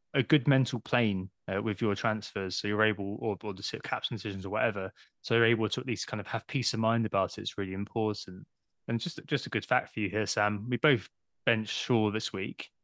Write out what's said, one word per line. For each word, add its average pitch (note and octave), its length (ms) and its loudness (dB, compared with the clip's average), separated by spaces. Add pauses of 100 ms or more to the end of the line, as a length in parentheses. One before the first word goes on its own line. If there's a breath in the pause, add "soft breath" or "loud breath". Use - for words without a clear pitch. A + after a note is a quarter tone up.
(140)
a C#3 80 4
good C#3 260 4
mental C3 320 4
plane, G2+ 480 0 (260)
uh, G2 60 0
with A2 220 -2
your G#2 120 2
transfers, G#2 640 -4
so - 100 -4
you're G#2 160 2
able, G2+ 380 0
or, A2 220 -2
or G#2 100 -6
the - 320 -8
captain A#2+ 320 -4
decisions G2 300 -6
or - 20 -6
whatever, G2+ 420 -2 (300 soft breath)
so - 140 0
you're A#2 100 6
able A2+ 240 4
to B2+ 140 -2
at - 40 -8
least A#2 200 -4
kind G#2+ 160 -6
of - 60 -10
have - 180 -6
peace - 260 -2
of A2+ 80 -2
mind A2+ 240 4
about F#2+ 320 0
it. G2+ 60 -8
It's - 160 -6
really F#2+ 160 -4
important. G2+ 720 -4 (420)
And A#2 100 0
just, - 280 -6
just - 180 -2
a - 60 -8
good - 160 -2
fact - 260 2
for A2 80 -6
you G2+ 80 0
here, G#2+ 160 0
Sam, G#2 460 0
we B2+ 80 0
both D3 320 4 (340)
benched A2 340 0
Shaw G#2+ 320 4
this A2 220 -4
week, G2+ 380 -8 (140)